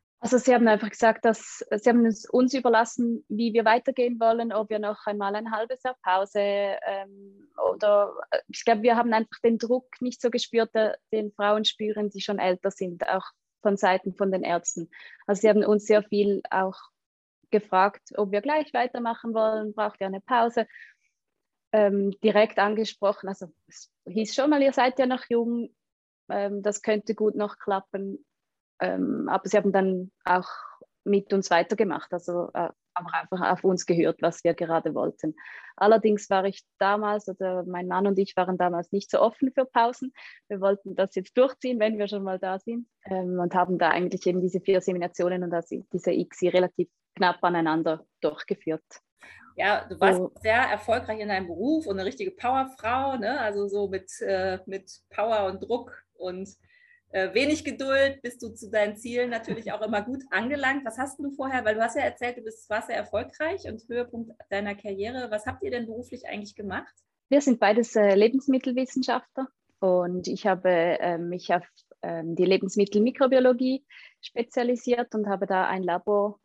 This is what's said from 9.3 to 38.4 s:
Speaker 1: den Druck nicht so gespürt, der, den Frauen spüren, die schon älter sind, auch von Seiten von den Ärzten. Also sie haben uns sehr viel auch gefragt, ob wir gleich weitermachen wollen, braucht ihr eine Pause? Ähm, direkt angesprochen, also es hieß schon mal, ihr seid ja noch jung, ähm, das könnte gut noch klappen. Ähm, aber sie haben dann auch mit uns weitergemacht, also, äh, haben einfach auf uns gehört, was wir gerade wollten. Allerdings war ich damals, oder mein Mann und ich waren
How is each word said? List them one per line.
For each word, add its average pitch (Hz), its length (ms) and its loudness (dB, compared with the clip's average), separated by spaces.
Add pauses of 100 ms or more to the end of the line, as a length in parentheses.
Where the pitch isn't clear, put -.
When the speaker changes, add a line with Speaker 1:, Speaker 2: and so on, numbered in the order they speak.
Speaker 1:
den 226 140 4
Druck 247 420 -4
nicht 247 200 -6
so 247 80 0
gespürt, 226 460 -2
der, 220 240 0 (140)
den 214 180 -2
Frauen 208 340 0
spüren, 208 460 -2
die 202 100 -12
schon 202 200 -4
älter 185 320 0
sind, 175 360 -6
auch 185 180 -2 (360)
von 202 140 2
Seiten 190 400 2
von 196 160 0
den 185 100 -2
Ärzten. 170 480 -4 (380)
Also 196 140 0
sie 220 60 6
haben 208 160 6
uns 208 220 2
sehr 214 160 4
viel 202 480 0
auch 190 240 0 (760)
gefragt, 202 640 2
ob 202 160 0
wir 202 80 2
gleich 285 340 -2
weitermachen 240 600 -2
wollen, 220 400 0
braucht 208 260 -4
ihr 190 60 -4
eine 190 140 -6
Pause? 233 460 2 (1080)
Ähm, 202 400 4 (100)
direkt 214 360 4
angesprochen, 208 720 0
also 190 180 -10 (220)
es - 240 -20 (140)
hieß 208 280 -4
schon 277 160 2
mal, 285 120 4
ihr 269 100 4
seid 254 260 2
ja 262 80 4
noch 254 220 -2
jung, 233 460 -2 (560)
ähm, 202 320 -4
das 202 180 -2
könnte 214 340 -2
gut 214 200 0
noch 208 240 -4
klappen. 196 640 -6 (560)
Ähm, - 480 -2
aber 190 200 -2
sie 214 80 2
haben 202 160 2
dann 190 400 0 (120)
auch 180 240 0 (560)
mit 202 280 2
uns 196 180 0
weitergemacht, 175 600 0
also, 175 420 -6
äh, 170 140 -2 (280)
haben 175 160 -8
einfach 165 400 -2
auf 175 120 -2
uns 185 200 2
gehört, 165 380 2
was 165 200 -2
wir 170 120 2
gerade 160 400 -2
wollten. 156 400 -4 (420)
Allerdings 208 540 4
war 190 160 2
ich - 180 -6 (140)
damals, 208 500 0
oder 185 360 -4
mein 180 240 -8
Mann 185 180 0
und 196 120 2
ich 196 180 0
waren 185 200 0